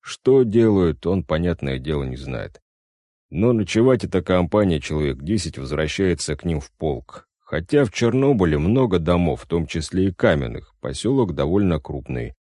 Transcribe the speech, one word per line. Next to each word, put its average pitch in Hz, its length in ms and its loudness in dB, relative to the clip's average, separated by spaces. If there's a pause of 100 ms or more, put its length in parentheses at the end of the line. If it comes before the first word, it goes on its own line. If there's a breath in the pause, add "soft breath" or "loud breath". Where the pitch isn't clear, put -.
Что - 420 2
делают, 101 640 2
он, 92 180 0
понятное 80 540 -2
дело, 71 260 -4
не 65 120 -8
знает. 64 440 -10 (720)
Но 110 220 2
ночевать 117 520 2
эта 90 180 -2
компания, 90 580 2
человек 73 420 -4
десять, 87 360 -4
возвращается 78 800 -2
к - 80 -18
ним 80 160 -2
в - 120 -18
полк. - 540 -8 (140)
Хотя 127 440 0
в 98 80 -4
Чернобыле 117 680 2
много 98 400 2
домов, 85 440 0
в - 40 -20
том 82 200 -2
числе 92 420 -2
и 92 40 -2
каменных. 69 680 -2
Поселок 104 540 -2
довольно 82 440 0
крупный. 65 640 -8